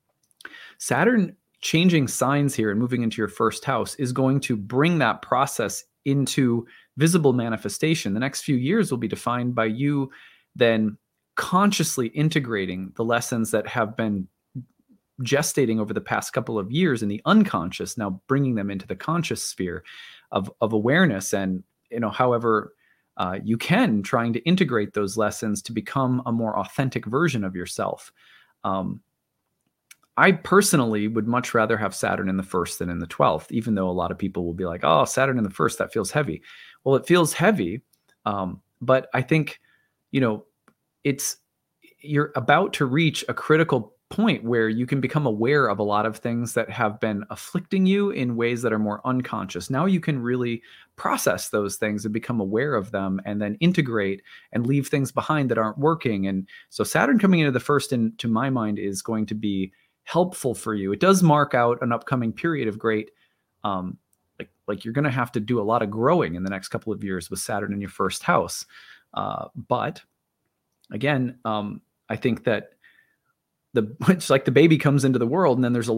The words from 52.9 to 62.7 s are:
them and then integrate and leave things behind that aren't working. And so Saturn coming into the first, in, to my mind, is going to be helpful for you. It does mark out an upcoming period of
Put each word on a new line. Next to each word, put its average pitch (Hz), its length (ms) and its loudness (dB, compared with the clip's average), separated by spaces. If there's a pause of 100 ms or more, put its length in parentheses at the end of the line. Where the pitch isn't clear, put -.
them 95 340 -2
and 104 160 -4
then 104 200 -4
integrate 117 640 0 (300)
and 117 140 -2
leave 135 220 2
things 139 240 -2
behind 139 380 0
that 113 80 2
aren't 110 200 -2
working. 127 500 0
And 95 180 -2 (240)
so - 140 -2
Saturn 220 340 2
coming 190 220 6
into 143 120 4
the 123 80 0
first, 143 320 0
in, 113 260 0
to 120 100 -4
my 117 220 0
mind, 107 280 -2
is 98 240 -6
going 110 240 -2
to 110 80 -6
be 101 380 -4 (320)
helpful 170 500 -2
for 110 200 -4
you. 98 180 -2
It 104 80 -4
does 185 220 6
mark 147 320 6
out 120 280 4
an 120 80 -2
upcoming 117 420 -2
period 147 360 -2
of 104 100 -6